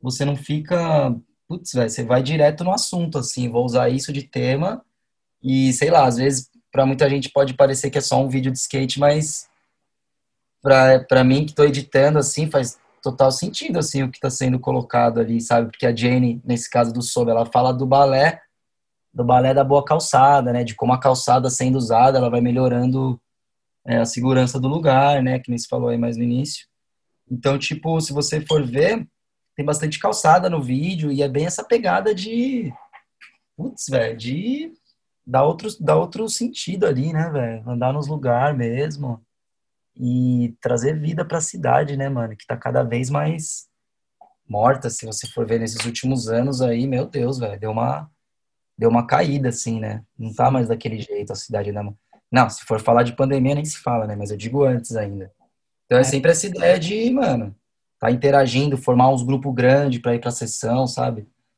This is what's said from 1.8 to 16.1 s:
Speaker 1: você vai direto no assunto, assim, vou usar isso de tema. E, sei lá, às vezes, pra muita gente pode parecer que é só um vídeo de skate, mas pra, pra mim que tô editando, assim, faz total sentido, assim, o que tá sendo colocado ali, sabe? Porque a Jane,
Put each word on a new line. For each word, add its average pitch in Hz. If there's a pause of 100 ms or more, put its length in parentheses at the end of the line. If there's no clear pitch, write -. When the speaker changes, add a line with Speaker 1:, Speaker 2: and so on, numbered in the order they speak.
Speaker 1:
você -
vai 123
direto 151
no 185
assunto, 170
assim, 123
vou 120
usar 123
isso 135
de 139
tema. 139 (600)
E, 131
sei 127
lá, 143
às 120
vezes, 135 (220)
pra 135
muita 135
gente 139
pode 135
parecer 135
que 143
é 139
só 135
um 139
vídeo 131
de 123
skate, 135
mas 151 (1120)
pra, 131
pra 131
mim 135
que 151
tô 147
editando, 139
assim, 156
faz 127 (240)
total 131
sentido, 180
assim, 147
o 127
que -
tá 139
sendo 127
colocado 120
ali, 117
sabe? 117
Porque -
a 117
Jane, 123